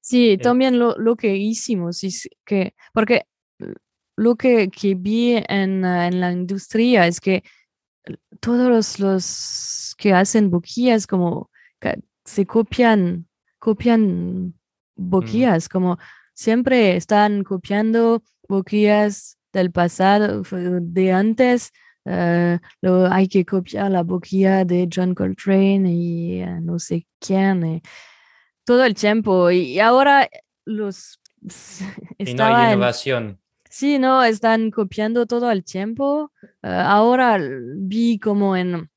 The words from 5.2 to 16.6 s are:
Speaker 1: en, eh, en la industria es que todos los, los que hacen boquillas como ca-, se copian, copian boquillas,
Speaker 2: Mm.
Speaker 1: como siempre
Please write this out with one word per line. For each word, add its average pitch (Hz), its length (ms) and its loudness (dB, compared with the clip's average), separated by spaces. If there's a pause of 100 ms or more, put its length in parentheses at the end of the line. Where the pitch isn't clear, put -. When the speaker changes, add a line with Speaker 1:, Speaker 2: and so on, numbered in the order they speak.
Speaker 1:
en, 190 360 -2
eh, 180 240 0
en 180 140 -2
la 180 100 0
industria 196 720 0
es 170 140 -2
que 190 240 -2 (960)
todos 240 300 0
los, 226 300 0
los - 1000 -6
que 202 160 2
hacen 196 360 4
boquillas 220 560 0
como 175 440 -2 (300)
ca-, - 180 -6 (260)
se - 220 -2
copian, 214 840 0 (320)
copian 185 920 0 (420)
boquillas, 185 680 0
Speaker 2:
Mm. - 60 -20
Speaker 1:
como 180 260 -2 (360)
siempre 233 600 2